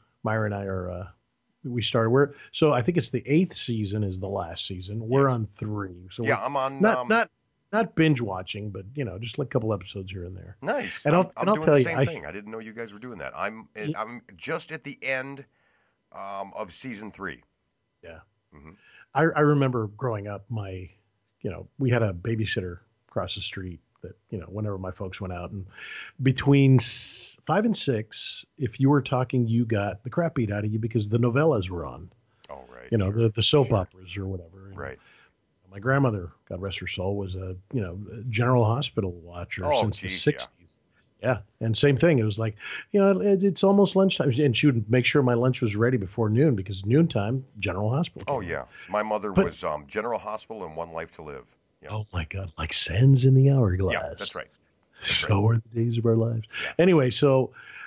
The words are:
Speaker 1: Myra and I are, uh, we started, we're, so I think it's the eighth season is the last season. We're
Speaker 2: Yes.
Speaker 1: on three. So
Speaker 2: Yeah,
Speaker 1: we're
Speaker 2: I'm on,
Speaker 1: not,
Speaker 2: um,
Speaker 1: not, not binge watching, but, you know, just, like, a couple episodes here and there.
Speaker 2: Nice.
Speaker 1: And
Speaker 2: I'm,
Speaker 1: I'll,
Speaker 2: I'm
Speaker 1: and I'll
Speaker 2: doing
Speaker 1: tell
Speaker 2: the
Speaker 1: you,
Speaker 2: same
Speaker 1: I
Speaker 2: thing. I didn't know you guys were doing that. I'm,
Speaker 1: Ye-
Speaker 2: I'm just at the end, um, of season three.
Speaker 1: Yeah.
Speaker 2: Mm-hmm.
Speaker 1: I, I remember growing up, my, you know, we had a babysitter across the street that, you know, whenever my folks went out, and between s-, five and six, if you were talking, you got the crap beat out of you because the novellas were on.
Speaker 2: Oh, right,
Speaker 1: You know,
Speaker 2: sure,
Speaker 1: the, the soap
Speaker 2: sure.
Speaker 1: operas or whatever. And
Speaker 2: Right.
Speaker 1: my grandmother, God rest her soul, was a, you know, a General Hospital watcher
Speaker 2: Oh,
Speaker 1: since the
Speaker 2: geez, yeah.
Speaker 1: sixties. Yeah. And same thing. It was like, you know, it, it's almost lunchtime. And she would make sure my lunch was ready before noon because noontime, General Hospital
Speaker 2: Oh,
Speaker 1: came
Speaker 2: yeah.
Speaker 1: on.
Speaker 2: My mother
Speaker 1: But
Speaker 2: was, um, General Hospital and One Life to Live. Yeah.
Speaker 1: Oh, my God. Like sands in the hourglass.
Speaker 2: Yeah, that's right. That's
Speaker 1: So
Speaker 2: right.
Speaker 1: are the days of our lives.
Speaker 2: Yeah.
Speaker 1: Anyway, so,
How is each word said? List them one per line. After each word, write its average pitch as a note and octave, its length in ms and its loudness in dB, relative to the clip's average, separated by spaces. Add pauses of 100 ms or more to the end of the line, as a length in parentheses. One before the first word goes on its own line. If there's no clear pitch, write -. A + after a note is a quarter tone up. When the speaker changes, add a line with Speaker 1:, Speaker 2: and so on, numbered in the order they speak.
(240)
Speaker 1:
Myra A2 220 0
and G#2 100 -2
I G2+ 100 -6
are, F#2 240 -6
uh, F2+ 180 -10 (560)
we B2 180 -4
started, A2+ 300 0
we're, C#3+ 220 4 (180)
so D3+ 220 4
I B2 80 2
think F3 160 0
it's D3 120 -2
the A#2 160 -4
eighth E3 300 2
season G#2+ 480 -2
is F#2+ 160 -4
the F#2+ 80 -6
last F2+ 400 -6
season. G2+ 400 -10
We're C3+ 220 4
Speaker 2:
Yes. B2+ 60 0
Speaker 1:
on A2 120 -4
three. F#2+ 640 -8
So A#2 120 -8
Speaker 2:
Yeah, A#2 180 0
Speaker 1:
we're A2 40 -6
Speaker 2:
I'm C#3+ 120 -4
on, C3+ 240 -2
Speaker 1:
not, G#3 180 4
Speaker 2:
um, B2 80 -6
Speaker 1:
not, A3+ 240 2 (400)
not G#3+ 240 -2
binge D#3 260 4
watching, G2+ 480 -8
but, G2+ 160 -12 (100)
you C#3+ 100 -6
know, F#2 120 -8
just, A2 220 -10
like, C#3 80 -4
a - 20 -14
couple A2 240 0
episodes F#2+ 380 -10
here F#2 140 -10
and F2+ 120 -12
there. F2 240 -18
Speaker 2:
Nice. D#3+ 440 -4
Speaker 1:
And D3 100 4
Speaker 2:
I'm, F3+ 60 6
Speaker 1:
I'll, F3+ 160 0
Speaker 2:
I'm - 40 -4
Speaker 1:
and F3+ 80 0
I'll G#3+ 60 4
Speaker 2:
doing D#3 100 -2
Speaker 1:
tell D#3+ 100 6
Speaker 2:
the C#3+ 40 8
Speaker 1:
you, B2+ 60 6
Speaker 2:
same E3 120 -2
Speaker 1:
I C3+ 80 2
Speaker 2:
thing. A#2+ 200 -6
I D2+ 60 -12
didn't G#2 200 -12
know A2+ 80 -10
you A2 140 -14
guys A2+ 200 -12
were G#2 60 -18
doing A#2+ 200 -14
that. C2+ 160 -10
I'm, G#2 400 -8
Speaker 1:
Ye- G#2+ 220 -6
Speaker 2:
I'm A2+ 240 -10 (140)
just D#3+ 380 -6
at D#3 100 -14
the C#3+ 180 -14
end, C3+ 440 -6 (680)
um, G2 440 -10
of F#2+ 160 -8
season G#2+ 400 -8
three. E2 300 -10 (640)
Speaker 1:
Yeah. E2 160 -18 (340)
Speaker 2:
Mm-hmm. D2+ 180 -20 (440)
Speaker 1:
I, C3+ 80 2
I D#3+ 160 2
remember C3+ 480 4
growing G#2 400 -6
up, G2+ 220 -10
my, F#2+ 400 -8 (520)
you A#2 80 -6
know, E2+ 180 -12 (120)
we C3+ 100 0
had A#2 140 2
a G2+ 100 0
babysitter F#2 680 -4 (280)
across F#2 280 -6
the G#2 60 -8
street F#2 380 -10 (220)
that, - 140 -16 (140)
you A2 80 -8
know, F2+ 100 -10
whenever G#2 300 -6
my F#2 140 -8
folks F#2+ 300 -10
went F#2 120 -6
out, F2 180 -10
and F#2+ 140 -10 (560)
between C3+ 540 6
s-, - 680 6
five G3 200 2
and A3+ 100 2
six, - 680 -4 (120)
if - 220 -4
you C3+ 100 6
were C#3+ 120 6
talking, B2+ 460 0
you A#2 180 2
got G2+ 380 -2
the B2+ 60 -8
crap E3 260 -2
beat A2 160 0
out G#2 140 -2
of G#2 60 -2
you A2 60 -2
because A2+ 320 -2
the A2+ 80 2
novellas A#2+ 520 2
were E2+ 160 -6
on. C#2+ 260 -14 (380)
Speaker 2:
Oh, C2+ 120 -14 (100)
right, B1 200 -12
Speaker 1:
You A#2 60 2
know, G2 140 2
Speaker 2:
sure, A2+ 120 0
Speaker 1:
the, A2+ 60 6
the A2 140 -2
soap C#3+ 240 4
Speaker 2:
sure. A#2 100 2
Speaker 1:
operas F#2 400 -6
or G2 100 -6
whatever. F#2+ 400 -12
And G2 100 -18
Speaker 2:
Right. C2+ 220 -12 (720)
Speaker 1:
my G2 80 -14
grandmother, A2 520 0 (180)
God F#2 120 -8
rest F#2+ 180 -6
her F2+ 80 -10
soul, F#2+ 280 -4
was F#2+ 200 -6
a, F#2 200 -8 (180)
you B2 80 -2
know, F2+ 160 -8 (140)
a A2+ 120 -12
General A#2+ 420 2
Hospital A2 460 -2
watcher F2 540 -10
Speaker 2:
Oh, C#3+ 160 2
Speaker 1:
since G2+ 200 -2
the F#2 80 -6
Speaker 2:
geez, F#2+ 180 0
yeah. D3+ 60 2
Speaker 1:
sixties. - 460 -12 (420)
Yeah. B2 160 0 (240)
And A2+ 160 0
same C#3+ 180 6
thing. D#3+ 240 4
It A2 60 2
was G#2+ 120 -2
like, A2 180 -4 (360)
you G#3 80 4
know, G3 220 4
it, G3 240 4
it's G3 180 2
almost G3+ 320 6
lunchtime. F#3 460 4
And C#3 160 4
she - 80 2
would A#2 260 2
make A#2+ 140 4
sure C#3+ 180 4
my B2 120 4
lunch B2+ 260 2
was A2 120 0
ready A#2 220 2
before G#2+ 340 -2
noon C3 260 4
because F#2+ 300 -6
noontime, B2+ 600 2 (160)
General G2+ 300 -2
Hospital D#3+ 360 -4
Speaker 2:
Oh, C3+ 140 -2
Speaker 1:
came F2+ 80 -8
Speaker 2:
yeah. D#2 140 -4
Speaker 1:
on. - 40 -16 (220)
Speaker 2:
My G#2 140 0
mother G#2 280 -4
Speaker 1:
But C3+ 140 4
Speaker 2:
was, E2+ 180 -6
um, D2+ 240 -6
General G#2+ 320 -4
Hospital G#2+ 460 -10
and D#2 100 -12
One E2+ 160 -10
Life E2 220 -10
to - 80 -18
Live. C#2+ 340 -16 (260)
Yeah. D2 120 -18
Speaker 1:
Oh, G#2+ 180 -8
my E2+ 140 -6
God. F#2+ 320 -10
Like D#2+ 160 -8
sands B2 500 4
in C3 120 6
the C3+ 160 6
hourglass. F#2+ 420 2
Speaker 2:
Yeah, D#2+ 260 -6
that's - 160 -6
right. E2+ 140 -12 (480)
That's - 180 0
Speaker 1:
So - 120 2 (220)
Speaker 2:
right. A#2 80 2
Speaker 1:
are A2 40 -2 (120)
the A#2 100 -2
days A#2 140 0
of A2+ 80 -2
our A2+ 100 4
lives. A2+ 300 0 (160)
Speaker 2:
Yeah. - 180 -8
Speaker 1:
Anyway, D#3+ 300 6
so, C3 420 4 (360)